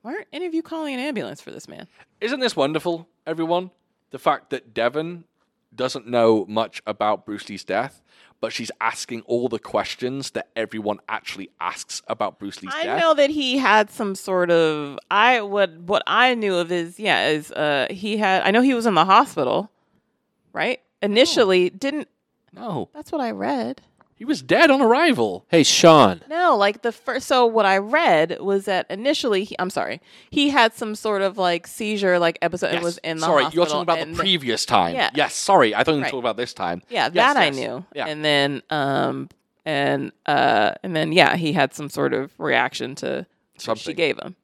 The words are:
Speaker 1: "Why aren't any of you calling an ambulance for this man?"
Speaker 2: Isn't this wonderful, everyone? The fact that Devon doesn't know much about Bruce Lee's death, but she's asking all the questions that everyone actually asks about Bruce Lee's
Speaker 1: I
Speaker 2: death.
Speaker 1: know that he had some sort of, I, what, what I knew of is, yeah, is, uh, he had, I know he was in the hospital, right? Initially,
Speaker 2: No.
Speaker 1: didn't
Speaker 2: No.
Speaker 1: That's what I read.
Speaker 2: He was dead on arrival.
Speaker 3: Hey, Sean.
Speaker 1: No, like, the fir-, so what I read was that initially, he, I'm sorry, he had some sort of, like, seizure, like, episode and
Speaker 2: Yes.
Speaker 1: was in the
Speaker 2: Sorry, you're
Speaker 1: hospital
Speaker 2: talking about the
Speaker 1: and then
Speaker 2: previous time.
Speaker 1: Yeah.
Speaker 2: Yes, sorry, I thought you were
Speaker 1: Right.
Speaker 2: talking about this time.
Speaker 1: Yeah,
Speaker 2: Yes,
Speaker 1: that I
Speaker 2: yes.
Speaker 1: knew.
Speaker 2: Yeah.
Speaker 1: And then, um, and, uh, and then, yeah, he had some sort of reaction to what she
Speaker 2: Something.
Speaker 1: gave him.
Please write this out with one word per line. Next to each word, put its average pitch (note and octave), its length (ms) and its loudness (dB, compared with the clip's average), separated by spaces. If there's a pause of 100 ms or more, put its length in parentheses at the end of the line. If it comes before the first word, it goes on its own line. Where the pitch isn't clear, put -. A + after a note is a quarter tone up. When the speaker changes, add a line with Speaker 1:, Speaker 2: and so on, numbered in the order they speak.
Speaker 1:
"Why B3+ 120 -12
aren't G#4 180 -12
any F4+ 140 -8
of D#4+ 80 -6
you D#4+ 80 -2
calling D#4+ 320 -8
an B3 60 -6
ambulance G#3 400 -8
for - 120 -18
this - 160 -18
man?" - 180 -18 (340)
Speaker 2:
Isn't B3+ 200 -4
this B3 160 -2
wonderful, D#3+ 500 -2 (200)
everyone? E3 440 -4 (400)
The C3 80 -14
fact - 320 -2
that B2 220 -8
Devon D#3 520 -4 (500)
doesn't B2+ 320 -6
know A2+ 420 2
much G#2+ 380 -4
about G#2 400 -4
Bruce G#2 240 -10
Lee's G2 140 -12
death, A2+ 360 -4 (400)
but A2+ 120 -6
she's A2+ 180 -8 (100)
asking A2+ 460 -6
all A#2+ 240 -2
the A2+ 80 -6
questions B2+ 720 -6
that - 260 -10
everyone G#2+ 420 -6 (100)
actually G#2+ 420 -10 (100)
asks - 480 -8
about A2 300 -6
Bruce - 240 -12
Lee's C4+ 120 -10
Speaker 1:
I D#4+ 100 -6
Speaker 2:
death. F4 180 -2
Speaker 1:
know D#4+ 100 2
that C#4+ 160 4
he C#4 300 -2
had G#3+ 320 4
some G3 240 -6
sort F3+ 360 -2
of, D3+ 480 0 (120)
I, A3 320 2
what, G3 380 0
what F3 260 0
I B3 280 2
knew G#3 200 -2
of F3 180 -2
is, F3 260 -4
yeah, C#3+ 300 2
is, D3+ 240 -2
uh, D3 380 0
he G3+ 260 -6
had, F#3+ 280 2
I G3 80 4
know A#3 100 4
he C4+ 100 4
was A#3 140 0
in G#3 80 2
the D#3+ 100 6
hospital, F#3+ 680 2 (840)
right? F3+ 260 -4 (220)
Initially, G3+ 600 4
Speaker 2:
No. F3+ 120 -4
Speaker 1:
didn't C#4 320 -4 (440)
Speaker 2:
No. F#3 420 -8
Speaker 1:
That's D4+ 180 -14
what D#4 80 -4
I A#3 120 -4
read. A#3 500 -6 (360)
Speaker 2:
He G#3+ 60 -16
was C4 160 -4
dead A3+ 300 4
on C4 100 2
arrival. A3 720 2
Speaker 3:
Hey, E3 120 6
Sean. C#3 680 8
Speaker 1:
No, E4 280 2
like, G3+ 240 2
the A#3 100 -2
fir-, B3+ 300 -8
so B3+ 240 2
what A3 220 4
I F#3+ 100 4
read G3 640 2
was G3 240 -2
that F#3 260 -2
initially, G#3+ 540 0
he, - 140 -12
I'm F3+ 100 -2
sorry, B2 320 -6 (300)
he C#4+ 180 2
had B3 240 4
some G#3+ 220 -8
sort G#3+ 260 -4
of, G3 160 -2
like, F3 300 0
seizure, G3+ 520 0
like, E3+ 220 2
episode F3 280 -2
and E3+ 80 0
Speaker 2:
Yes. E3+ 80 -4
Speaker 1:
was E3+ 200 -4
in D#3+ 140 -6
the D#3+ 80 -2
Speaker 2:
Sorry, D3+ 160 4
you're D3+ 80 0
Speaker 1:
hospital E3+ 160 2
Speaker 2:
talking D3+ 160 -2
about E3 140 2
the D#3+ 60 -4
Speaker 1:
and D#3 100 -8
then E3+ 60 -6
Speaker 2:
previous D3+ 460 0
time. F2 300 2
Speaker 1:
Yeah. - 200 -2
Speaker 2:
Yes, D3 200 0
sorry, C3+ 400 4
I A#2 100 2
thought D#3+ 80 2
you D3+ 60 0
were C3+ 60 -4
Speaker 1:
Right. - 60 -4
Speaker 2:
talking C3+ 100 -8
about A2+ 180 -4
this A#2+ 160 -8
time. F2 340 -6
Speaker 1:
Yeah, - 240 -2
Speaker 2:
Yes, - 20 -
Speaker 1:
that B3+ 220 2
I G3+ 100 4
Speaker 2:
yes. C#3+ 100 -2
Speaker 1:
knew. B2 280 -8 (100)
Speaker 2:
Yeah. D3 120 -6
Speaker 1:
And D3+ 180 -8
then, C#3+ 460 0
um, C3+ 580 -2 (380)
and, C#3 460 -2 (120)
uh, B2+ 480 2 (100)
and F3 140 -6
then, D#3 160 -2
yeah, E3+ 240 6
he D#3+ 160 -2
had C#3+ 220 0
some D3 160 -10
sort C#3+ 240 -2
of C3+ 260 -6
reaction C3 560 -2
to C3+ 300 -6
what - 340 -20
she - 40 -14
Speaker 2:
Something. C3+ 320 -6
Speaker 1:
gave D#3+ 220 -2
him. - 260 -14